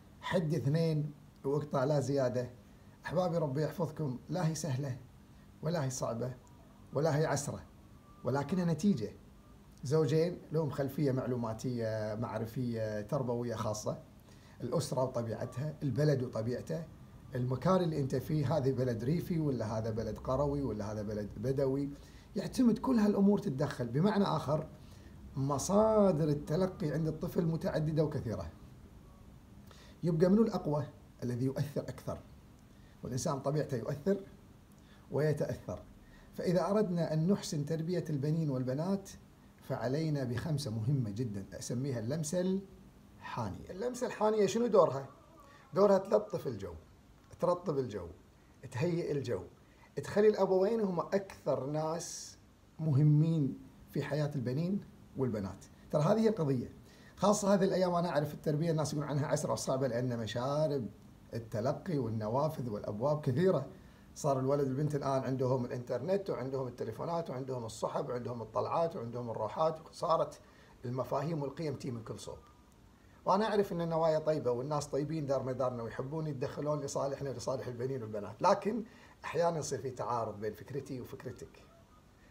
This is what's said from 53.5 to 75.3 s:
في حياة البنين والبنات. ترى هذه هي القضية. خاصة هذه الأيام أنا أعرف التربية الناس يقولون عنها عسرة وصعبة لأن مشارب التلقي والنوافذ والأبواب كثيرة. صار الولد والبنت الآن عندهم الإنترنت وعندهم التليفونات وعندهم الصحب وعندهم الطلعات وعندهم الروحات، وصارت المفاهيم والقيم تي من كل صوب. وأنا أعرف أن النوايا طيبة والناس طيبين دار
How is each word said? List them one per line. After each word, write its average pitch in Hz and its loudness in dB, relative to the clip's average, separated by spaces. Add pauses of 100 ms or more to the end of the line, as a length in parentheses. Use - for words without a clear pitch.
في 143 -2
حياة 147 -2
البنين 147 -2 (360)
والبنات. 104 -2 (260)
ترى 151 2
هذه 202 6
هي 226 6
القضية. 139 0 (420)
خاصة 202 4
هذه 190 6
الأيام 180 4
أنا 170 2
أعرف 147 0
التربية 160 0
الناس 151 0
يقولون 143 -2
عنها 147 0
عسرة 147 0
وصعبة 135 0
لأن 120 -2
مشارب 131 -2 (460)
التلقي 123 -2
والنوافذ 120 -2
والأبواب 110 -2
كثيرة. 147 2 (480)
صار 139 0
الولد 139 2
والبنت 147 0
الآن 135 0
عندهم 127 0
الإنترنت 135 -2
وعندهم 131 -4
التليفونات 135 -6
وعندهم 127 -6
الصحب 143 -4
وعندهم 120 -6
الطلعات 120 0
وعندهم 117 -6
الروحات، 110 0
وصارت 160 2 (460)
المفاهيم 139 -2
والقيم 143 -4
تي 139 -6
من 113 -8
كل 104 -10
صوب. - -12 (880)
وأنا 196 4
أعرف 202 2
أن 170 -2
النوايا 165 2
طيبة 147 2
والناس 143 -2
طيبين 151 -2
دار 131 2